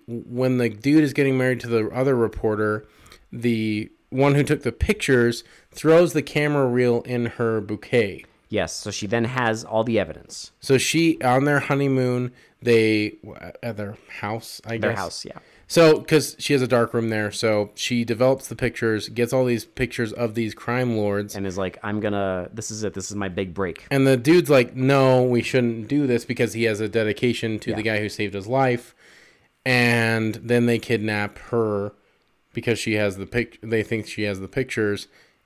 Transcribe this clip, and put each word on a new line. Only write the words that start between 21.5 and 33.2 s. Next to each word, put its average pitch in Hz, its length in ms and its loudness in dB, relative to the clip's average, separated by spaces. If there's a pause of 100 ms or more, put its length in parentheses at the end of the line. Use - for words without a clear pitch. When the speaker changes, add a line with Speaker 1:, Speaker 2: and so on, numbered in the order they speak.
Speaker 2:
like, 95 260 -6
"I'm 104 160 -4
gonna, 98 540 -2
this 110 180 -10
is 107 120 -8
it, 98 100 -4
this 95 160 -10
is 104 80 -12
my 98 120 -6
big 92 240 -6
break." 90 380 -6
Speaker 1:
And 135 160 2
the 135 80 6
dude's 147 340 4
like, 127 260 4
"No, 131 480 4
we 123 180 2
shouldn't 117 480 -2
do 147 180 0
this," 120 160 0
because 117 300 -2
he 113 120 -2
has 107 140 0
a 110 80 -2
dedication 110 720 -2
to 117 120 -6
Speaker 2:
Yeah. - 60 -2
Speaker 1:
the 110 60 -4
guy 107 160 0
who 107 100 -2
saved 101 260 -6
his 98 120 -8
life. 123 460 0 (720)
And 117 720 2
then 120 320 2
they 117 120 2
kidnap 107 580 -2 (120)
her 104 440 0 (600)
because 110 260 -2
she 113 140 -2
has 104 240 0
the 98 80 -8